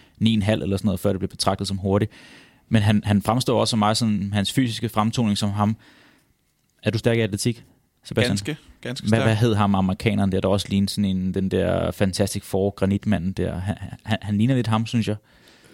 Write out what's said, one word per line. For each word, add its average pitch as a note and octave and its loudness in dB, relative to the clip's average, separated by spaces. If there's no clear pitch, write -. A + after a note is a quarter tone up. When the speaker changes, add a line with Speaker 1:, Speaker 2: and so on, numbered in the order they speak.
Speaker 1:
ni A2+ 4
en A2 2
halv G#2+ 2
eller F#2+ 0
sådan G#2+ -2
noget, F#2+ 0
før G#2 0
det F#2+ 0
bliver F#2+ -4
betragtet G2 -2
som G2 -4
hurtigt. G2+ 2
Men A2+ 4
han, G#2 4
han G2+ 4
fremstår A#2 2
også A2 2
som A2+ 0
meget G#2+ 4
sådan, G#2 0
hans G2+ 0
fysiske A#2 -2
fremtoning A2 0
som G#2 -2
ham. G#2 2
Er G#2+ -2
du G#2+ 0
stærk A#2 0
i A#2 2
atletik, A2 -2
Sebastian? - 0
Speaker 2:
Ganske, A#2+ -4
ganske B2 -8
Speaker 1:
Hvad, G#2+ 0
Speaker 2:
stærk. C3 -2
Speaker 1:
hvad A2 0
hed A2 2
ham, G2+ 2
amerikaneren G2 0
der, F#2 0
der F#2 0
også G2 0
lignede G2 0
sådan G#2 -2
en, F#2 -2
den F#2+ -2
der F2+ 0
Fantastic G2 -2
Four, G2 -2
granitmanden G2 -2
der? F2 -4
Han, F#2+ -4
han, G#2+ -2
han G#2 -2
ligner B2 4
lidt A#2+ 0
ham, A2 0
synes A2+ 0
jeg. G#2 0